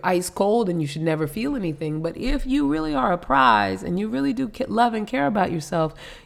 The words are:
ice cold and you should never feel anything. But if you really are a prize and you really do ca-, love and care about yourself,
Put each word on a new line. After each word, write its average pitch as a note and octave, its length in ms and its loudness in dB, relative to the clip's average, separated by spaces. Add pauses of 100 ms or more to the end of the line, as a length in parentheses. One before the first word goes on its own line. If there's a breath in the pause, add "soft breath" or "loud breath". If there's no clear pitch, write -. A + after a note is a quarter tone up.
ice F3+ 260 0
cold G#3 400 2
and E3+ 100 0
you D3+ 80 0
should D#3 140 -6
never D#3 240 0
feel A#3+ 300 -4
anything. D#3+ 480 -4
But E3 140 -4
if C4 280 0
you C#4 220 2
really D#4 260 0
are B3 180 2
a F3 60 0
prize G#2+ 640 4
and F3 160 -4
you G#3+ 120 -2
really C4+ 240 0
do B3 160 -4
ca-, - 180 -6
love A3+ 260 2
and G#3+ 140 -4
care C#4 180 -2
about G#3 260 0
yourself, D#3+ 440 -2 (300 loud breath)